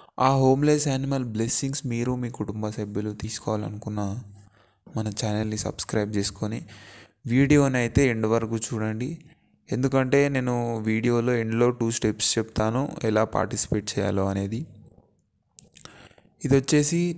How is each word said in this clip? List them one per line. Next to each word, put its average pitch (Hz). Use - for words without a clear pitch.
ఆ 131
హోమ్‌లెస్ 143
యానిమల్ 135
బ్లెస్సింగ్స్ 113
మీరు 120
మీ 123
కుటుంబ 107
సభ్యులు 104
తీసుకోవాలనుకున్నా, 107
మన 107
ఛానల్ని 107
సబ్స్క్రైబ్ 107
చేసుకొని 107
వీడియోని 135
అయితే 120
ఎండ్ 113
వరకు 113
చూడండి. 110
ఎందుకంటే 131
నేను 127
వీడియోలో 117
ఎండ్లో 113
టూ 120
స్టెప్స్ 110
చెప్తాను 110
ఎలా 107
పార్టిసిపేట్ 104
చేయాలో 98
అనేది. 98
ఇది 135
వచ్చేసి 147